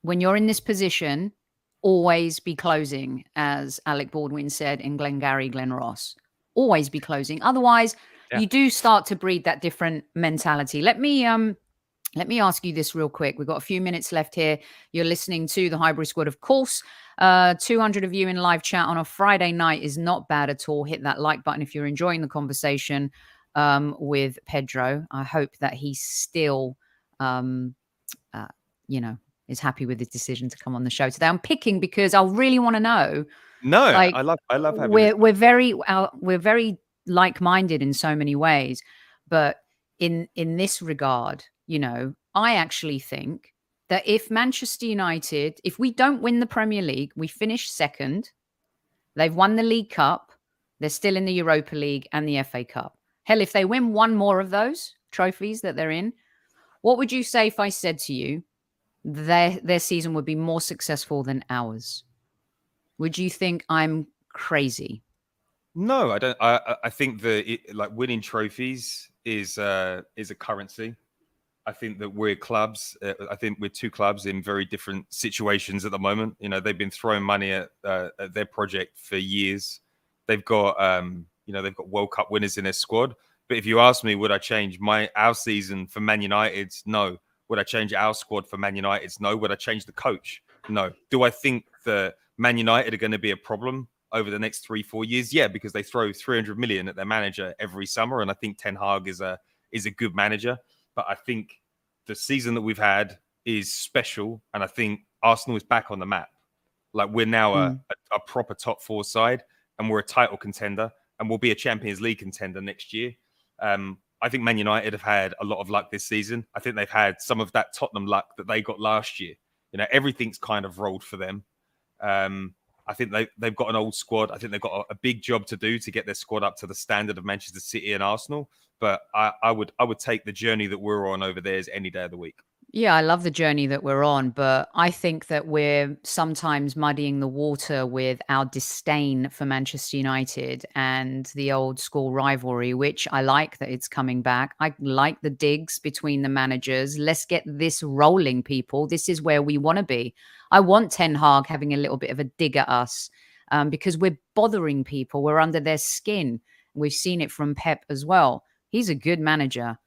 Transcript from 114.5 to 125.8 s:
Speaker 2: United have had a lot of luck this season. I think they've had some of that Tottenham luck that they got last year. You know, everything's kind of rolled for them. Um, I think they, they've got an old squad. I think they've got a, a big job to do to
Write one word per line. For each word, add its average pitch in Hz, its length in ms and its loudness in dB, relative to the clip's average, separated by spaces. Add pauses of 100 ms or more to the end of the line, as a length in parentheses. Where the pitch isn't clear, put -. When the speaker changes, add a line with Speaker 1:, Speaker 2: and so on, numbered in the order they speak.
Speaker 2:
United 107 360 0
have 101 80 -10
had 98 400 0
a 104 40 -8
lot 101 140 -4
of 98 100 -10
luck 104 220 -2
this 101 140 -10
season. 107 400 -6 (100)
I 107 40 -8
think 123 160 -6
they've 104 140 -4
had 101 320 2
some 117 180 -2
of 107 120 -6
that - 240 -2
Tottenham 101 320 -6
luck 101 300 0
that 95 100 -14
they 110 140 -2
got 101 180 -10
last 107 400 -2
year. 85 160 -12 (360)
You 95 60 -12
know, 101 140 -2
everything's 131 460 0
kind 104 280 -4
of 90 140 -14
rolled 98 240 -6
for - 140 -16
them. 95 260 -10 (560)
Um, 98 540 -4 (320)
I 104 80 -10
think 110 180 -6
they, 110 160 -2 (100)
they've 110 180 -6
got 107 140 -2
an 110 60 -2
old 110 200 -2
squad. 107 340 -2
I 117 80 -10
think 113 140 -12
they've 101 80 -6
got 98 300 -6
a, 107 40 -12
a - 20 -12
big 120 260 -4
job 113 260 -2
to 110 100 -10
do 113 220 -2
to 110 120 -12